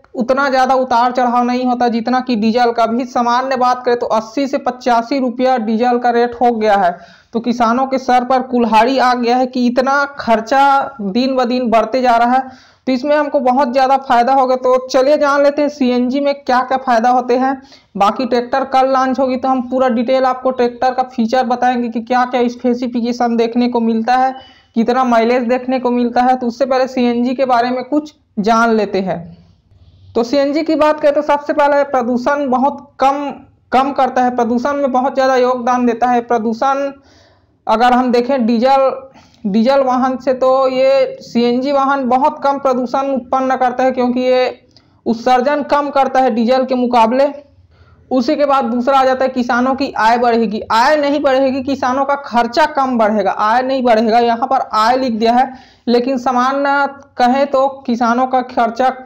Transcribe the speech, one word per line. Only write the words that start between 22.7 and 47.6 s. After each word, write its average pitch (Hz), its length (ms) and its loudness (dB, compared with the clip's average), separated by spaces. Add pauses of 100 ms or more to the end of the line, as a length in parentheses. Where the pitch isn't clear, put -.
देखने 233 320 0
को 240 120 -2
मिलता 226 340 0
है, 262 200 0 (400)
कितना 240 300 0
माइलेज 240 400 2
देखने 254 340 -2
को 247 120 -2
मिलता 240 320 0
है। 254 120 2
तो 254 120 -4
उससे 240 180 -2
पहले 254 240 0
सीएनजी 240 460 0
के 269 120 0
बारे 247 220 2
में 254 160 -4
कुछ 294 280 -4 (280)
जान 226 340 2
लेते 202 260 -2
हैं। 170 220 -6 (920)
तो 233 80 0
सीएनजी 285 400 0
की 320 120 0
बात 302 240 2
करें 294 140 2
तो 294 100 0
सबसे 294 300 -2
पहले 285 320 2
प्रदूषण 262 640 -2
बहुत 254 280 0 (220)
कम, 277 320 0 (400)
कम 269 220 2
करता 254 300 0
है, 247 120 -2
प्रदूषण 247 380 -2
में 285 180 -2
बहुत 262 220 0
ज़्यादा 269 240 2
योगदान 247 480 0
देता 240 220 0
है। 247 160 2
प्रदूषण 247 680 -2 (760)
अगर 226 260 2
हम 254 180 2
देखें 240 340 0
डीजल, 262 460 2 (520)
डीजल 226 380 2
वाहन 254 360 0
से 254 180 -2
तो 262 340 2
ये 262 520 2
सीएनजी 240 500 -2
वाहन 269 380 0
बहुत 254 340 0
कम 277 160 0
प्रदूषण 269 500 -2
उत्पन्न 262 480 -2
करता 254 260 0
है, 262 80 2
क्योंकि 247 300 -2
ये 254 460 0 (380)
उत्सर्जन 254 600 0
कम 294 260 0
करता 262 280 2
है 262 120 4
डीजल 247 340 2
के 262 120 -2
मुकाबले। 247 560 2 (800)